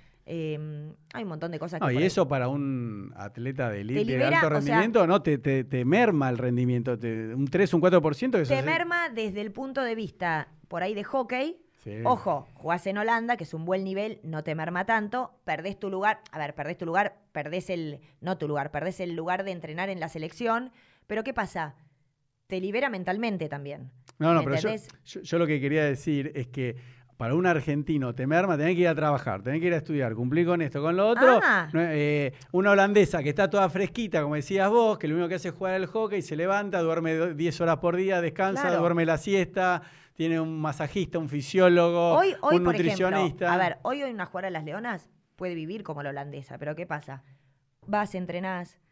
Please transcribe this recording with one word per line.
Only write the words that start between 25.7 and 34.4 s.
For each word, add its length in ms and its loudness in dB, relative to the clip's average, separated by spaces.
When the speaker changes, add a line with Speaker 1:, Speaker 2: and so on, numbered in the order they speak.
Speaker 2:
decir 520 0
es 120 -6
que 280 -6
para 180 -2
un 100 2
argentino 680 0
te 120 -4
merma, 300 2
tenés 180 0
que 60 2
ir 60 6
a 80 2
trabajar, 480 0
tenés 180 -2
que 60 2
ir 60 2
a 40 2
estudiar, 380 -2
cumplir 320 0
con 140 2
esto, 200 -4
con 140 0
lo 120 4
otro. 360 8
Speaker 1:
Ah. 280 2
Speaker 2:
No, 100 2
eh, 520 0
una 180 4
holandesa 520 6
que 60 -2
está 200 2
toda 200 4
fresquita, 540 -2
como 120 -2
decías 340 2